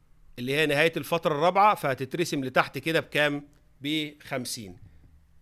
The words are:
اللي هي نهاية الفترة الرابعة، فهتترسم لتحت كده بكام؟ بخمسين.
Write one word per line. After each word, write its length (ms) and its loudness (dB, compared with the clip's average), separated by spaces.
اللي 160 -4
هي 100 4
نهاية 320 2
الفترة 360 -2
الرابعة، 420 4
فهتترسم 680 -4
لتحت 340 0
كده 220 0
بكام؟ 440 0
بخمسين. 960 -6